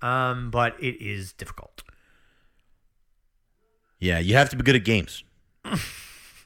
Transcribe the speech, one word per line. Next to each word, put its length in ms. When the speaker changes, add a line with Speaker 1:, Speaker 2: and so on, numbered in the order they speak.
Speaker 1:
Um, 480
but 320
it 200
is 320
difficult. 500
Speaker 2:
Yeah, 200
you 160
have 160
to 40
be 80
good 140
at 80
games. 400
<laughs> 80